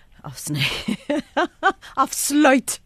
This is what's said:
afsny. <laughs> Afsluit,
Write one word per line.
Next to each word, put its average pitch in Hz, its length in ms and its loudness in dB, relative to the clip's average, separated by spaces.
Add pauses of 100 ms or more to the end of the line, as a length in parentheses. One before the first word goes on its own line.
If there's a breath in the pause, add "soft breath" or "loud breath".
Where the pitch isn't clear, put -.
(240 soft breath)
afsny. 143 380 -6 (460)
<laughs> - 880 -2
Afsluit, 277 920 2